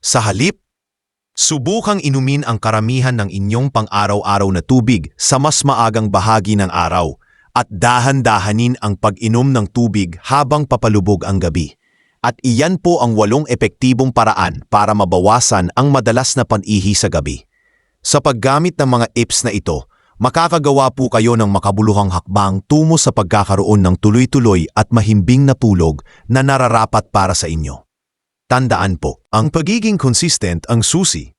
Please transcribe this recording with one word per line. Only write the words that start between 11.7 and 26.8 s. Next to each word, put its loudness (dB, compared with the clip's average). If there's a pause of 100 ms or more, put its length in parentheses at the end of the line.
At -4
iyan 0
po 2
ang 0
walong 2
epektibong 0
paraan -2
para 2
mabawasan 2
ang 2
madalas 0
na -2
panihi -2
sa -2
gabi. -4 (560)
Sa -2
paggamit 0
ng 2
mga 0
tips -2
na -2
ito, -6 (320)
makakagawa 0
po -4
kayo 2
ng 2
makabuluhang 2
hakbang -2
tungo 4
sa 0
pagkakaroon 2
ng 4
tuloy-tuloy 2
at 0
mahimbing 4
na 4
tulog 2 (240)
na 0
nararapat 0